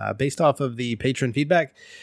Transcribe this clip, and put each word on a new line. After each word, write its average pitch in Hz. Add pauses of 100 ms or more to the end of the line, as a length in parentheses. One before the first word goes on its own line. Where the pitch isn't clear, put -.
uh, 101
based 135
off 147
of 123
the 120
patron 127
feedback 156 (280)